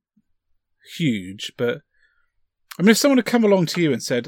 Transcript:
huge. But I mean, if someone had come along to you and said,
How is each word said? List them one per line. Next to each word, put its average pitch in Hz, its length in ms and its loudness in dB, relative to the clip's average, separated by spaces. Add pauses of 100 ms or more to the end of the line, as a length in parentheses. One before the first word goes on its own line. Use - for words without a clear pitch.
(960)
huge. 104 600 -4
But 120 260 -4 (920)
I 170 60 -4
mean, 202 80 6
if 214 80 6
someone 277 200 4
had - 80 0
come 233 180 2
along 196 220 4
to - 140 -4
you 156 120 2
and 113 100 -4
said, 123 260 -4